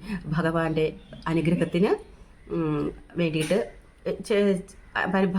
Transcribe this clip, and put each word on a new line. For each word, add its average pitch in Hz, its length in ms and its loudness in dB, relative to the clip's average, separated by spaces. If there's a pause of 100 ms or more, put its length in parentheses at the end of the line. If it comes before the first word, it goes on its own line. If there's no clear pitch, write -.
(260)
ഭഗവാന്റെ 160 600 0 (400)
അനുഗ്രഹത്തിന്, 170 640 2 (600)
ഉം, 151 340 -2 (320)
വേണ്ടിയിട്ട്, 160 420 0 (640)
ചെ-, 202 360 2 (460)
ഭ-, 190 320 2